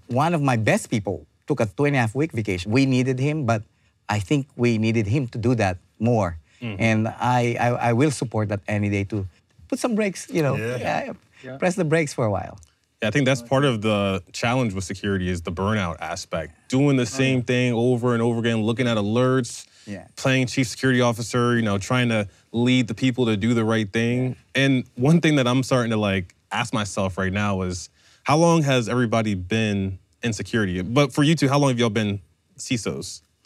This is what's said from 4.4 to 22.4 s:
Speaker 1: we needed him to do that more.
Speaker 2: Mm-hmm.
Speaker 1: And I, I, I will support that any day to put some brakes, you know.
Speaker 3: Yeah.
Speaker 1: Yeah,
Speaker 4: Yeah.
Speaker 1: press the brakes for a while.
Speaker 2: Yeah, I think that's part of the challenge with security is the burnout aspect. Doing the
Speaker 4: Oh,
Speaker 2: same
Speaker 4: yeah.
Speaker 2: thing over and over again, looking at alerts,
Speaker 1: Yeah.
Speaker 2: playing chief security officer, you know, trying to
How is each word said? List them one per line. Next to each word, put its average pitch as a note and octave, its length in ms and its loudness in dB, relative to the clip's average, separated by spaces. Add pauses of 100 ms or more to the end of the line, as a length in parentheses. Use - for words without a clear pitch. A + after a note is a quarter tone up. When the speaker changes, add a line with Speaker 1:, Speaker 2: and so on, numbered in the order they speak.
Speaker 1:
we A#2+ 220 2
needed A2 300 2
him B2 260 0
to - 40 -10
do A#2+ 180 2
that F#2+ 220 0 (220)
more. G#2+ 380 2 (240)
Speaker 2:
Mm-hmm. A#2 140 -10 (140)
Speaker 1:
And A2 180 2
I, A#2+ 520 0
I, A#2+ 80 2 (220)
I - 40 4
will C#3+ 180 4
support A2 380 -4
that G2+ 180 -4
any G2+ 220 0
day G2+ 160 0
to G2 200 -4 (420)
put C4 120 -4
some B3 160 -2
brakes, G3+ 340 -2
you E3 160 0
know. C3 100 0
Speaker 3:
Yeah. A#2 220 -4
Speaker 1:
Yeah, - 360 -4 (300)
Speaker 4:
Yeah. C3 140 -14
Speaker 1:
press F3+ 180 0
the F#3+ 80 0 (100)
brakes D#3+ 200 0
for B2+ 120 0
a G#2+ 120 0
while. - 180 -10 (460)
Speaker 2:
Yeah, A2+ 80 0
I - 20 0
think C#3+ 140 2
that's C3+ 160 2
part C3+ 240 2
of A#2 160 0
the G2+ 400 0 (100)
challenge A#2+ 440 0
with F#2+ 80 -4
security F#2+ 440 -2
is F2 140 -2
the F2+ 100 -6
burnout F#2+ 480 -2
aspect. E2 540 -8 (160)
Doing C#3 280 2
the A#2 120 -2
Speaker 4:
Oh, - 120 -8
Speaker 2:
same C3 180 2
Speaker 4:
yeah. A#2+ 120 -2
Speaker 2:
thing B2 220 2
over A#2+ 400 2
and A#2 80 2
over A#2 180 2
again, A2+ 220 0
looking A#2 260 0
at A#2 100 0
alerts, B2 680 0 (220)
Speaker 1:
Yeah. F#2 180 -12 (100)
Speaker 2:
playing C3 380 0
chief C3 140 0
security B2+ 340 0
officer, A#2+ 540 0
you A#2 80 2
know, G2+ 160 0
trying B2 300 0
to G#2+ 180 0 (240)